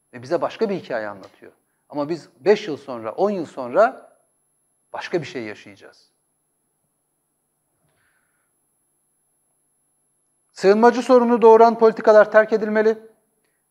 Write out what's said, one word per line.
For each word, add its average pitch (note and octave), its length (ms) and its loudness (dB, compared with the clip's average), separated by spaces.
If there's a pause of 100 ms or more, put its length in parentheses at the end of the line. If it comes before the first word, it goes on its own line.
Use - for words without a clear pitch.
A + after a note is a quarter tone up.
(140)
Ve A#2+ 80 -20
bize D3 180 -6
başka G#3 280 -6
bir G3+ 60 -8
hikaye A#2 340 -10
anlatıyor. G2 440 -20 (360)
Ama C#3+ 200 -10
biz D#3 200 -12 (120)
beş G3+ 280 0
yıl D3 80 -8
sonra, A2+ 360 -12
on G3 180 -2
yıl F3+ 160 -8
sonra D3+ 640 -4 (840)
başka - 280 -8
bir C#3 60 -12
şey B2+ 160 -14
yaşayacağız. - 680 -20 (4000)
Sığınmacı A3 500 2
sorunu A#3+ 400 2
doğuran A3+ 360 6
politikalar G#3+ 520 2
terk A3 220 2
edilmeli. G#3+ 460 -2 (720)